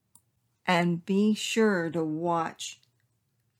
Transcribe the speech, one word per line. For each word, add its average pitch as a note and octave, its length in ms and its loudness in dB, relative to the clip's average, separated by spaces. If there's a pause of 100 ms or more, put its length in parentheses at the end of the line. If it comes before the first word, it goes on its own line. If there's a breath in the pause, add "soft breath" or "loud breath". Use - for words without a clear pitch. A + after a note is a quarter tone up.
(680)
And F3 400 0
be G#3 260 2
sure G#3 560 0
to D#3+ 160 -2
watch E3 720 -4 (800)